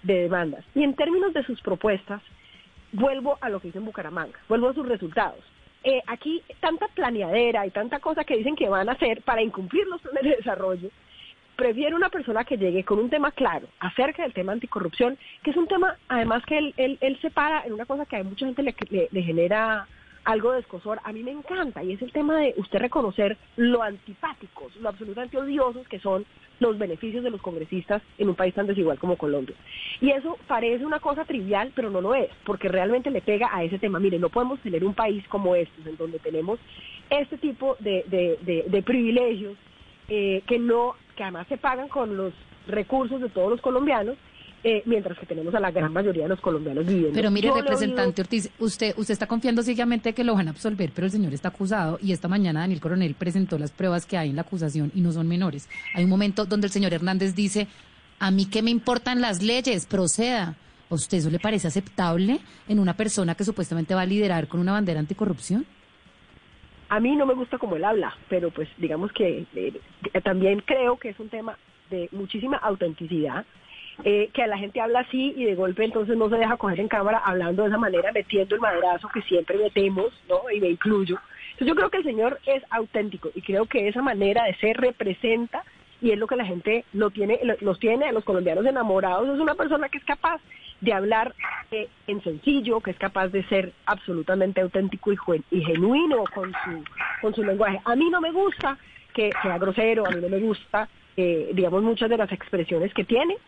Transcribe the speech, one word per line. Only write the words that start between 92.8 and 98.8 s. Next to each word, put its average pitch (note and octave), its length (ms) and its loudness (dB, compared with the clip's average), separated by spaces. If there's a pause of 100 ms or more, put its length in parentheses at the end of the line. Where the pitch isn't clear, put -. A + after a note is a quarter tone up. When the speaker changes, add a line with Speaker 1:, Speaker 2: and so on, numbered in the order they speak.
Speaker 1:
que F#3 120 -6
es - 40 -8
capaz F#3+ 320 -2
de F#3+ 200 -2
ser F#3 260 0 (100)
absolutamente F#3 800 0
auténtico F#3+ 500 0
y G3 40 2
juen-, E3 340 0
y F3+ 120 2
genuino A3 640 4 (100)
con F#3+ 180 -6
su, E3 320 -8 (360)
con G#3+ 140 0
su G#3+ 100 0
lenguaje. G3 400 2
A A#3+ 120 2
mí D#4+ 120 6
no E4+ 140 2
me D#4+ 100 -2
gusta E4+ 460 0 (340)